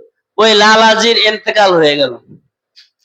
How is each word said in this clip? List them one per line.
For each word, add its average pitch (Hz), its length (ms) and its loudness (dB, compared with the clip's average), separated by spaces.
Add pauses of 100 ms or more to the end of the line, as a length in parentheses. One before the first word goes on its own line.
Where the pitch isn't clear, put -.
(380)
ওই 220 180 2
লালাজির 220 640 2
ইন্তেকাল 214 560 -2
হয়ে 151 220 0
গেল, 131 200 -4 (880)